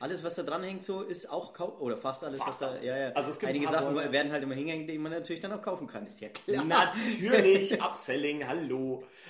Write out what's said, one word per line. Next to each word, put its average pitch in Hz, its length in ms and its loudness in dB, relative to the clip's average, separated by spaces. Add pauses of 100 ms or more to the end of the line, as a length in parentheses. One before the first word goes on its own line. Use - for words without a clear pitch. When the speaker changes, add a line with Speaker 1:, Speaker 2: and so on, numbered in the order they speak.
Speaker 1:
Alles, 156 240 -6
was 170 120 -4
da 180 60 -2
dran 151 200 -4
hängt, 190 220 -8
so 190 180 -4
ist 180 260 -8
auch 170 240 -6
kau-, 180 280 -6
oder 117 180 -2
fast 135 260 -4
alles, 139 140 -6
Speaker 2:
Fast - 100 -2
Speaker 1:
was - 120 0
da, 135 100 -2
Speaker 2:
alles. 127 160 -4
Speaker 1:
ja, 127 120 0
ja. 135 140 -2
Speaker 2:
Also 143 180 0
es 147 80 -6
gibt 139 120 0
Speaker 1:
Einige 143 180 0
Speaker 2:
ein 160 60 2
paar 160 80 4
Speaker 1:
Sachen 139 120 0
Speaker 2:
Bäume. 143 180 0
Speaker 1:
werden 143 200 2
halt 147 100 0
immer 135 120 -4
hinhängen, 156 320 -4
die 160 100 -6
man 156 160 -4
natürlich 165 300 -6
dann 196 100 -6
auch 208 100 -6
kaufen 175 240 -4
kann. 104 200 -10
Ist - 140 -16
ja 107 100 -10
klar. 135 340 -2
Speaker 2:
Natürlich, 196 1120 6
Speaker 1:
<laughs> - 80 0
Speaker 2:
Upselling, 147 640 -2
hallo. 131 560 -2 (260)